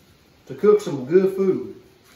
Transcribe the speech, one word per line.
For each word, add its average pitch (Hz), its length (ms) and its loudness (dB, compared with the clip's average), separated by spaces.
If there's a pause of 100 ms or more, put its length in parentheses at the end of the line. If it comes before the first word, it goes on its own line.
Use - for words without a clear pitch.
(460)
to 131 80 -16
cook 208 260 4
some 139 240 -8
good 185 320 2
food - 440 -4 (360)